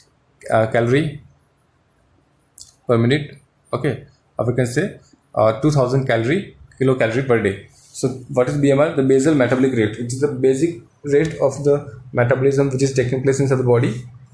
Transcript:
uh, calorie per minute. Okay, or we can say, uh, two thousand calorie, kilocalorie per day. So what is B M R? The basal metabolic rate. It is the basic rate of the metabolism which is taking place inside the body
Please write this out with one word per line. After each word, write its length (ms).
uh, 200
calorie 520
per 100
minute. 420
Okay, 340
or 80
we 80
can 120
say, 340
uh, 260
two 120
thousand 340
calorie, 500
kilocalorie 460
per 160
day. 320
So 340
what 200
is 80
B 140
M 80
R? 160
The 80
basal 320
metabolic 380
rate. 260
It 140
is 80
the 80
basic 540
rate 380
of 240
the 340
metabolism 560
which 140
is 100
taking 300
place 180
inside 140
the 100
body 400